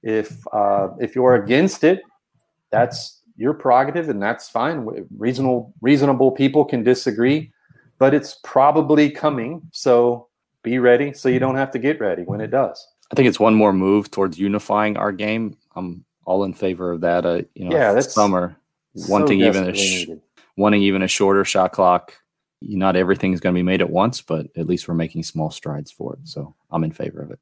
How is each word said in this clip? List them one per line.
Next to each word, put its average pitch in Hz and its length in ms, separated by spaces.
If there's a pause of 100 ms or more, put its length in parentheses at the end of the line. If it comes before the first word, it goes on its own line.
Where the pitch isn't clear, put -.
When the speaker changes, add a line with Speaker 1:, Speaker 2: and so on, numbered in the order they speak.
Speaker 1:
If, 110 340 (160)
uh, 101 360 (120)
if 113 140
you're 127 200
against 123 500
it, 185 180 (680)
that's - 500 (160)
your 131 180
prerogative 139 540
and 104 140
that's 107 260
fine. 135 360
W-, - 220 (100)
reasonable, 123 640
reasonable 135 520
people 135 340
can 120 160
disagree, 123 680 (480)
but 135 140
it's 143 320
probably 147 680
coming. 147 520 (100)
So 120 560 (340)
be 120 160
ready 123 360
so - 160
you 127 80
don't 131 180
have 135 160
to 127 60
get 139 200
ready 90 260
when 101 180
it 107 80
does. 123 360 (240)
Speaker 2:
I - 40
think 131 120
it's - 140
one 110 140
more 107 180
move 98 380
towards 92 280
unifying 104 600
our 104 140
game. 107 440 (180)
I'm 87 300 (220)
all 95 180
in 95 80
favor 90 400
of 85 80
that. 87 240
Uh, 87 180 (120)
you 92 140
know, 165 80
Speaker 1:
Yeah, 110 180
that's 131 180
Speaker 2:
some 104 220
are 87 200 (400)
Speaker 1:
so 92 160
Speaker 2:
wanting 101 300
even 95 240
a 90 80
Speaker 1:
desperately 98 140
Speaker 2:
sh-, 92 120 (100)
Speaker 1:
needed. 82 120 (380)
Speaker 2:
wanting 104 240
even 98 200
a 92 60
shorter 98 380
shot 92 260
clock. 90 400 (480)
Not 95 360
everything 92 360
is 85 80
gonna 90 140
be 90 80
made 92 180
at 85 80
once, 98 320
but 80 280 (100)
at 82 80
least 85 220
we're 85 60
making 82 280
small 78 280
strides 73 400
for - 240
it. - 100
So - 300 (160)
I'm - 140
in 160 80
favor - 300
of - 80
it. - 120